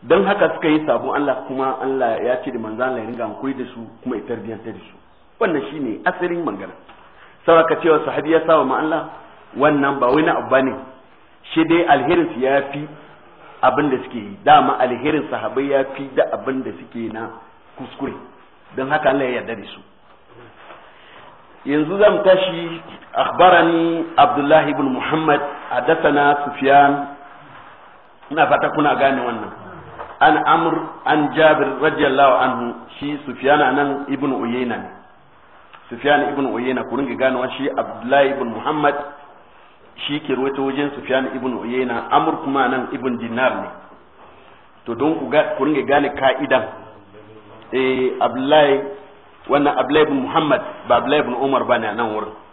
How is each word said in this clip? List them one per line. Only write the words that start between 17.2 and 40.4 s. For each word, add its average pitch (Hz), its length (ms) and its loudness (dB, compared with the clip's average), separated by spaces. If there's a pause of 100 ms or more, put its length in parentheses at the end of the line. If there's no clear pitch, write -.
kuskure. 131 400 -10 (580)
Don 131 140 -4
haka 151 200 2
Allah 135 200 0
ya 120 160 -2
yarda 113 80 -8
da 101 160 -12
su. - 100 -18 (1900)
Yanzu 151 320 0
zamu 190 260 4
tashi, 170 580 2 (320)
akhbarani 165 920 4 (120)
Abdullah 143 520 4
ibn 139 200 -2
Muhammad, 147 520 0 (280)
haddathana 143 760 2
Sufyan. 143 480 6 (1400)
Ina 147 160 2
fata 143 220 2
kuna 147 260 2
gane 131 260 2
wannan. 113 300 -6 (720)
An 151 160 6
Amr, 160 360 2 (320)
an 147 280 0
Jabir 143 480 4
radiyallahu 139 520 4 (120)
anhu, 120 200 -2 (340)
shi 147 260 -6
Sufyan 131 320 0 (180)
nan 143 340 -2
ibn 139 240 -2
Uyayna 117 440 -4
ne. 95 120 -12 (1000)
Sufyan 143 440 0
ibn 135 160 -2
Uyayna, 120 400 -4
ku - 80 -6
ringa 135 180 -4
ganewa 127 420 0
shi 135 120 -2
Abdullah 135 560 0
ibn 127 320 -2
Muhammad, 143 380 -2 (1120)
shi 147 140 -4
ke 139 120 -4
ruwaito 135 320 -2